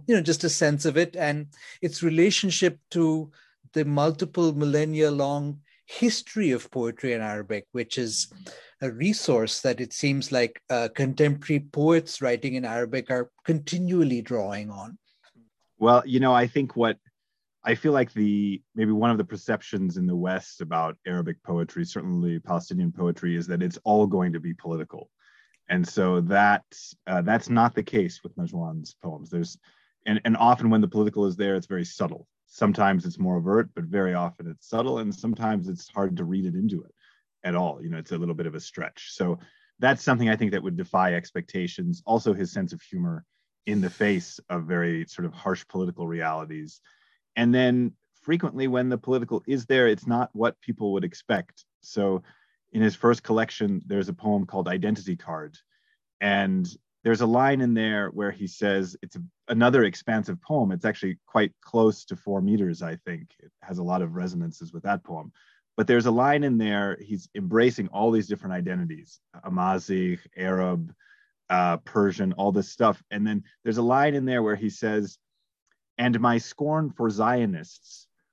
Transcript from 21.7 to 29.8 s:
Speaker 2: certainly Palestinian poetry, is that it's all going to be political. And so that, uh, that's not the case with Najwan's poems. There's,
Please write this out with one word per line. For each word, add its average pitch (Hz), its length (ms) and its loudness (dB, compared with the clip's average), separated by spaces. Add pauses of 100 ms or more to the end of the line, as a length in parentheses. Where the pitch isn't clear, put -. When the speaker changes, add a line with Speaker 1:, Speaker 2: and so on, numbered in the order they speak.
Speaker 2:
certainly 87 540 -4
Palestinian 87 520 -4
poetry, 87 440 -2
is 85 120 -4
that 87 140 -2
it's 87 220 -4
all 107 240 4
going 90 260 0
to 82 60 -6
be 82 140 -6
political. 80 560 -10 (580)
And 90 200 0
so 90 340 2
that, 101 420 4 (420)
uh, 92 160 0
that's 107 280 0
not 117 260 4
the 107 80 0
case 92 400 0
with - 120 -16
Najwan's 82 680 -6
poems. 80 260 -12
There's, 85 280 -6 (480)